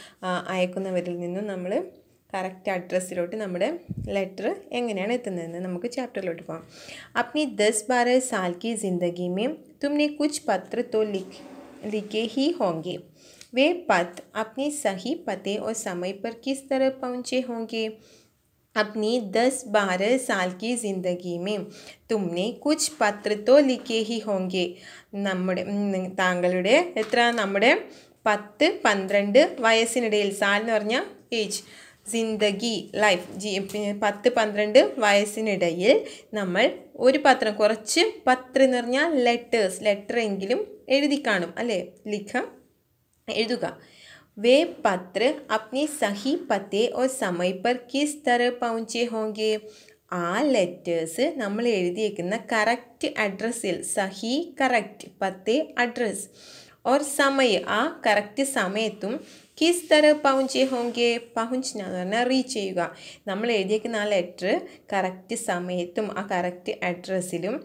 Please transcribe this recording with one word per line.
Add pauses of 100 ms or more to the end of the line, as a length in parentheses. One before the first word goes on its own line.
(220)
ആ, (180)
അയക്കുന്നവരിൽ
നിന്നും
നമ്മൾ (600)
കറക്റ്റ്
അഡ്രസ്സിലോട്ട്
നമ്മുടെ (400)
ലെറ്റർ (260)
എങ്ങനെയാണ്
എത്തുന്നതെന്ന്
നമുക്ക്
ചാപ്റ്ററിലോട്ട്
പോകാം. (520)
"അപ്നി (100)
ദസ്
ബാരഹ്
സാൽ
കി
ജിന്ദഗി
മേ (320)
തുമ്നെ
കുച്ച്
പത്ര
തോ
ലിഖ്, (480)
ലിഖേ
ഹി
ഹോംഗെ. (560)
വേ (160)
പത്ത് (140)
അപ്നെ
സഹി
പതേ
ഔർ
സമയ്
പർ
കിസ്
തരഹ്
പഹുഞ്ചേ
ഹോംഗെ? (920)
അപ്നി (160)
ദസ്
ബാരഹ്
സാൽ
കി
ജിന്ദഗി
മേ (520)
തുമ്നെ (100)
കുച്ച്
പത്ര
തോ
ലിഖേ
ഹി
ഹോംഗെ." (520)
നമ്മുടെ,
ഉം,
നി-,
താങ്കളുടെ (200)
എത്ര, (120)
നമ്മുടെ (540)
പത്ത് (120)
പന്ത്രണ്ട് (200)
വയസ്സിനിടയിൽ,
സാൽ
എന്ന്
പറഞ്ഞാൽ (280)
ഏജ്, (460)
ജിന്ദഗി (200)
ലൈഫ്, (100)
ജി-,
പിന്നെ
പത്ത്
പന്ത്രണ്ട് (180)
വയസ്സിനിടയിൽ (440)
നമ്മൾ (340)
ഒരു
പത്രം,
കുറച്ച് (200)
പത്രം
എന്ന്
പറഞ്ഞാൽ (140)
ലെറ്റേഴ്സ്,
ലെറ്റർ
എങ്കിലും (280)
എഴുതി
കാണും
അല്ലേ? (260)
ലിഖ, (960)
എഴുതുക. (720)
വേ (220)
പത്ര (300)
അപ്നി (100)
സഹി (100)
പത്തേ (120)
ഓർ
സമയ്
പർ (120)
കിസ്
തരഹ്
പഹുഞ്ചേ
ഹോംഗെ? (600)
ആ (200)
ലെറ്റേഴ്സ് (120)
നമ്മൾ
എഴുതിയേക്കുന്ന (100)
കറക്റ്റ് (100)
അഡ്രസ്സിൽ, (120)
സഹി (200)
കറക്റ്റ്
പത്തേ (220)
അഡ്രസ്, (580)
ഓർ
സമയ (160)
ആ (200)
കറക്റ്റ്
സമയത്തും (420)
കിസ്
തരഹ്
പഹുഞ്ചേ
ഹോംഗെ, (200)
പഹുഞ്ച്
എന്ന്
പറഞ്ഞാൽ
റീച്ച്
ചെയ്യുക. (460)
നമ്മൾ
എഴുതിയേക്കുന്ന
ആ
ലെറ്റർ (400)
കറക്റ്റ്
സമയത്തും
ആ
കറക്റ്റ് (100)
അഡ്രസ്സിലും (100)